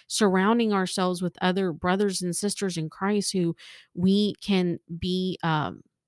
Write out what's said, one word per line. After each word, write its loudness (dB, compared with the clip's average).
surrounding 4
ourselves 0
with -4
other 0
brothers 0
and -2
sisters -4
in -4
Christ -2
who 0
we 2
can 0
be, -4
um, -2